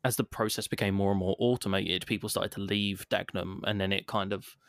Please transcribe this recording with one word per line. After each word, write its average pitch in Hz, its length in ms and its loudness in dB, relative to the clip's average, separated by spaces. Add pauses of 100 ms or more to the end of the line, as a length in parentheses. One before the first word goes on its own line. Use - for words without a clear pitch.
as 127 120 2
the 113 80 2
process - 440 -2
became 98 260 2
more 98 180 4
and 101 60 4
more 92 200 2
automated, 95 680 2
people 104 220 -2
started - 240 -2
to 98 80 -8
leave 101 480 0
Dagenham, 95 560 -2
and 104 160 0
then 95 100 2
it 98 160 0
kind 101 280 -2
of - 220 -10 (120)